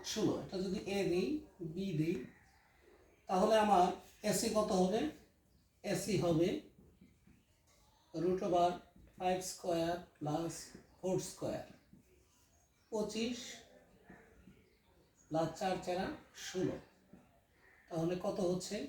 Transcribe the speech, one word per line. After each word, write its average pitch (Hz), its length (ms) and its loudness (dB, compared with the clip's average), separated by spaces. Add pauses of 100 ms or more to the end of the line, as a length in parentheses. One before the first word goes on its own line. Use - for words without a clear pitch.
(100)
ষোলো। 185 220 2 (100)
এটা - 220 -8
যদি 202 140 -2 (180)
এ - 20 2 (120)
দিই, 185 160 2 (460)
বি 190 140 -4 (120)
দিই, 165 160 2 (1120)
তাহলে 202 260 4 (100)
আমার 185 220 6 (420)
এসি 190 180 2 (100)
কত 214 120 2 (120)
হবে? 190 180 4 (840)
এসি 202 300 -2 (100)
হবে 170 240 4 (1700)
root 180 340 0
over 175 220 4 (480)
five 180 240 0 (100)
square 170 440 0 (200)
plus 160 380 -4 (460)
four 185 180 0 (140)
square, - 360 -6 (1200)
পঁচিশ 220 460 -2 (1900)
plus 160 220 0 (100)
চার 185 160 0 (100)
চারা 185 220 -2 (400)
ষোলো। 185 280 -2 (1120)
তাহলে 170 240 0 (120)
কত 202 120 0 (120)
হচ্ছে? 185 260 -2 (140)